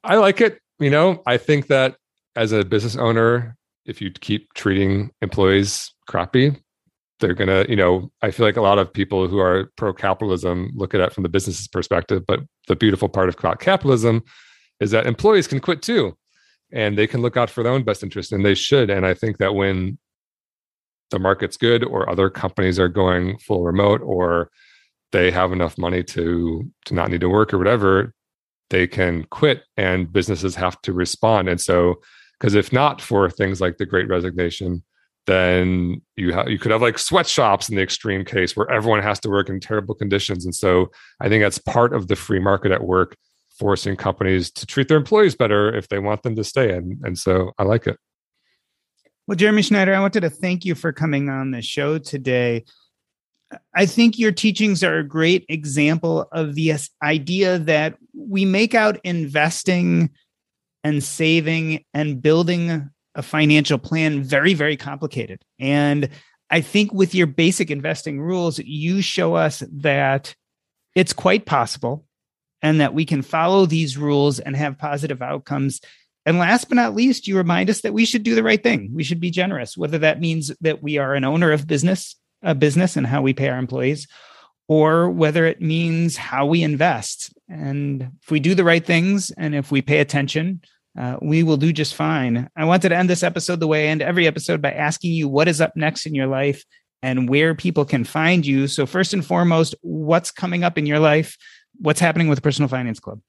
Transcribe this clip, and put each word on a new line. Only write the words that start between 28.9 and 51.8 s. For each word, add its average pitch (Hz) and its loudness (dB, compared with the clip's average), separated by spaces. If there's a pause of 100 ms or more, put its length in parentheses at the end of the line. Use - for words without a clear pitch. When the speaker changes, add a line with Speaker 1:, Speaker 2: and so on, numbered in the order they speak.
Speaker 1:
quit, - 0 (160)
and 92 -2
businesses 92 -2
have 90 -4
to 98 -6
respond. 92 0
And 87 -2
so, 87 2 (380)
'cause 104 2
if 104 2
not 143 2
for 98 2
things 95 -4
like 90 -2
the 98 -4
Great 92 -2
Resignation, 87 -4 (460)
then 90 2 (140)
you 87 -2
ha-, 90 -2
you 101 -2
could 110 -2
have, 113 2
like, 117 2
sweatshops 135 2
in 110 -6
the 95 2
extreme 95 -4
case 92 -2
where 104 -2
everyone 107 2
has 104 -2
to 110 -6
work 101 0
in 95 -6
terrible 104 -6
conditions. 98 -4
And 90 -6
so 90 2 (300)
I 101 -2
think 107 4
that's 101 0
part 120 2
of 98 -4
the 98 0
free 98 -4
market 98 2
at - 0
work, 90 0 (440)
forcing 101 -2
companies 95 -2
to - -14
treat 135 -2
their 156 4
employees 185 2
better 104 2
if - -6
they 101 -4
want 104 -4
them 117 -4
to 107 -4
stay. 113 0
And, 90 -8
and 92 -6
so 92 0
I 101 0
like 110 0
it. - -4 (1300)
Speaker 2:
Well, 202 -2
Jeremy 208 4
Schneider, 196 4
I 190 2
wanted 196 0
to 165 -2
thank 180 -4
you 175 0
for 160 -4
coming 143 -2
on 135 -6
the 120 -6
show 147 -4